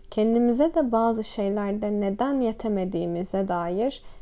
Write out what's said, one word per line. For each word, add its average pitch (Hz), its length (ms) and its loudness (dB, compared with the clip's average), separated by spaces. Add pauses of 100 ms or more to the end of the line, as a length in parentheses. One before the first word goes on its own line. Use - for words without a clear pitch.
(100)
kendimize 240 640 4
de 269 180 2
bazı 226 320 2
şeylerde 208 760 -2
neden 247 400 0
yetemediğimize 190 1080 -2
dair 180 540 -2 (200)